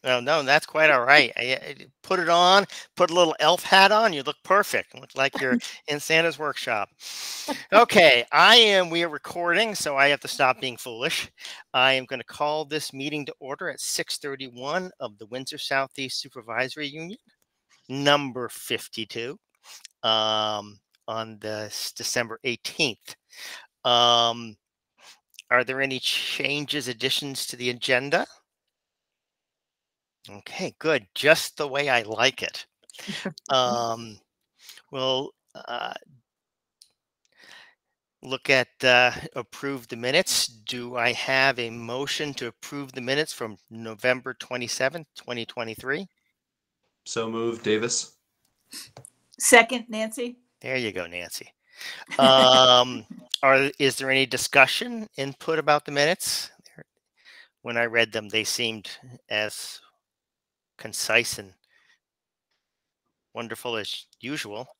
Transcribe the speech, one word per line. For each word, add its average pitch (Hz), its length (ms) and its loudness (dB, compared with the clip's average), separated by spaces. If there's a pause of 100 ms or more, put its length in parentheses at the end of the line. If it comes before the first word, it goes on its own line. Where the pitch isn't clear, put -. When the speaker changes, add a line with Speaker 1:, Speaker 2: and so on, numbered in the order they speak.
Speaker 1:
No, 127 160 2
no, 147 240 0
that's 139 220 4
quite 156 240 4
all 127 140 4
right. 135 320 8
I, 127 180 -2
I 139 220 -10 (280)
put 190 160 0
it 165 80 -2
on, 180 360 6 (300)
put 175 160 4
a 165 40 -4
little 170 260 6
elf 160 240 4
hat 196 260 8
on, 214 220 4
you 143 100 -4
look 143 220 -6
perfect. 190 500 0
Look 131 220 -16
like 135 240 -2
you're 127 180 0 (140)
Speaker 2:
<laughs> - 160 -18
Speaker 1:
in 147 100 -4
Santa's 160 400 0
workshop. 127 520 -4 (800)
Okay, 170 580 8
I 180 260 8
am, 202 320 6
we 170 140 -2
are 170 60 -2
recording, 175 640 -2
so 147 220 -4
I 139 120 6
have 143 120 2
to 143 80 -10
stop 127 320 2
being 127 160 -6
foolish. 127 520 -6 (460)
I 131 200 4
am 131 100 -2
gonna 123 180 -10
call 151 420 -4
this 147 280 -8
meeting 143 340 -8
to 156 140 -14
order 147 280 -10
at 135 120 -12
six - 380 -6
thirty-one 139 840 -8
of 107 180 -10
the 110 80 -18
Windsor 131 320 -12
Southeast 135 600 -4
Supervisory 127 680 -8
Union, 160 320 -14 (720)
number 139 600 0
fifty-two, 117 880 -10 (680)
um, 107 720 -2 (300)
on 110 320 -8
this 107 560 -10
December 113 480 -6
eighteenth. - 720 -4 (680)
Um, 117 720 2 (920)
are 123 140 2
there 131 160 -6
any 135 180 -4
changes, 143 880 -4
additions 131 600 -4
to - 100 -12
the 123 140 -4
agenda? 135 540 0 (2000)
Okay, 104 520 -12
good. 143 340 0
Just - 420 2
the 147 120 -6
way 139 200 -2
I 120 140 2
like 110 400 0
it. - 280 -10
Speaker 3:
<laughs> - 800 -14
Speaker 1:
Um, 117 720 -2 (720)
we'll, 131 400 -2 (240)
uh, 117 380 -10 (2250)
look 131 280 -6
at, 131 160 4 (160)
uh, 123 300 6 (240)
approve 135 500 -10
the - 80 -14
minutes. 127 540 -2
Do 120 480 -12
I 120 160 0
have 135 480 0
a 117 100 -6
motion 131 640 -8
to 120 140 -8
approve 139 420 -12
the 131 100 -12
minutes 139 320 -4
from 107 240 -10 (140)
November 117 640 -4
twenty-seventh, 131 800 -6
twenty 120 320 -10
twenty-three? 127 600 -8 (960)
Speaker 4:
So 113 260 -6
moved, 113 320 -6
Davis. 110 540 -2 (1200)
Speaker 3:
Second, 240 500 4
Nancy. 226 500 -8 (220)
Speaker 1:
There 131 160 -6
you 117 140 -2
go, 90 160 -8
Nancy. 87 460 -14 (680)
Um, 127 880 6 (160)
Speaker 3:
<laughs> - 220 -8
Speaker 1:
are, 135 340 4
is 135 160 2
there 135 160 -6
any 135 160 2
discussion, 208 800 2 (120)
input 139 420 -4
about 147 240 2
the 151 80 -10
minutes? 147 580 -2 (1120)
When 117 140 -6
I 120 80 2
read 113 260 2
them, 107 180 -6
they 107 140 -2
seemed 110 480 -6 (380)
as - 520 -6 (960)
concise 110 600 -4
and 98 160 -20 (1800)
wonderful 117 460 -8
as - 260 -10 (160)
usual. 120 480 -12 (120)